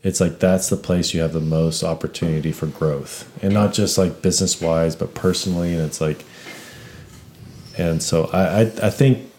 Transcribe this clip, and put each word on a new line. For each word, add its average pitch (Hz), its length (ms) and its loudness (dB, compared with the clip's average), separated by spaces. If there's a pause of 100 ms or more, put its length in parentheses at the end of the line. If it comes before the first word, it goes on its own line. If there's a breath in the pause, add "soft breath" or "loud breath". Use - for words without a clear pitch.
it's 95 180 0
like, 85 180 0
that's 92 300 2
the 95 80 0
place 87 380 -2
you 82 60 0
have 80 120 0
the 80 60 -2
most 80 440 0
opportunity 80 680 -2
for 78 160 -6
growth, 73 600 -4 (160)
and 98 120 2
not 104 180 4
just, 101 240 2
like, 92 240 2
business 92 400 0
wise, 82 340 2
but - 200 -8
personally. 87 580 0
And 82 80 -2
it's 76 180 -4
like, 78 240 -2 (1500 loud breath)
and 82 280 -2
so 80 280 2
I, 92 120 2
I, 92 180 2
I 110 300 2
think 131 480 2